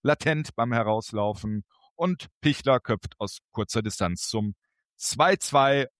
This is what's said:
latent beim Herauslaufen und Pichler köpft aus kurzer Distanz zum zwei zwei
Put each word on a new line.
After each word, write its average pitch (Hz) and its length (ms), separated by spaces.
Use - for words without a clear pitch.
latent 151 520
beim 120 200
Herauslaufen 107 880
und 175 300
Pichler 135 400
köpft - 380
aus - 200
kurzer 110 280
Distanz 92 480
zum 104 260
zwei 170 400
zwei 139 500